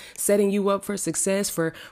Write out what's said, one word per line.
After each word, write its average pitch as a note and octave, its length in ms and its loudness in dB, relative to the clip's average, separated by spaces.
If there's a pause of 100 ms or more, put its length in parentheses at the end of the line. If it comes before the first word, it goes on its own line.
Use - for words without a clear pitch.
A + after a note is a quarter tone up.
(180)
setting G3+ 320 4
you G3 200 2
up G3 140 0
for G3+ 140 -6
success, G3 540 -2
for, E3 220 -2 (180)